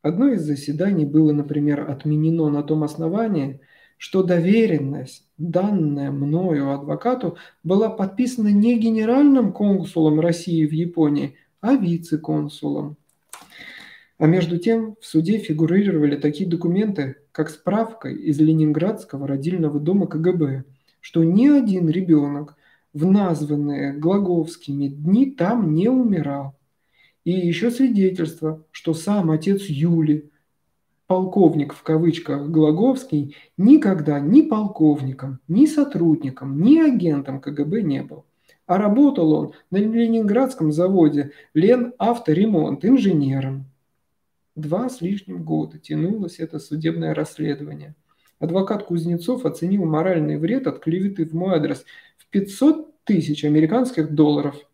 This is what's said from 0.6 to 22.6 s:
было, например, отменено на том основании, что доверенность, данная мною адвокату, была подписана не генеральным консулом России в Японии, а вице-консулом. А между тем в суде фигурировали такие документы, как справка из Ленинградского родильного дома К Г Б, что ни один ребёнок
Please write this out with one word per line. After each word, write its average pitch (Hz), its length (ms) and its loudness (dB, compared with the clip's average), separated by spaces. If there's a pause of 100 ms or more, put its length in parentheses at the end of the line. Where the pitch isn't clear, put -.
было, 151 280 4
например, 147 580 -2
отменено 156 580 0
на 147 140 -2
том 151 200 -2
основании, 165 760 -4 (380)
что - 240 -2
доверенность, 170 1120 0
данная 160 760 -2
мною 143 600 -2
адвокату, 151 680 -4 (260)
была 202 280 0
подписана 214 580 -4
не 214 300 4
генеральным 226 760 2
консулом 165 680 2
России 165 460 0
в 151 80 -2
Японии, 151 640 0 (240)
а 240 140 2
вице-консулом. 151 1200 -4 (1200)
А 156 100 2
между 170 300 2
тем 220 420 -2
в - 60 -20
суде 165 340 0
фигурировали 160 800 0
такие 147 320 -4
документы, 170 680 -2 (160)
как 156 180 -4
справка 220 580 -4
из 143 320 -2
Ленинградского 156 880 0
родильного 151 500 -2
дома 170 280 0
К - 100 -8
Г 170 160 0
Б, 135 320 -2 (360)
что - 220 -2
ни 190 240 4
один 208 420 4
ребёнок 147 680 0 (360)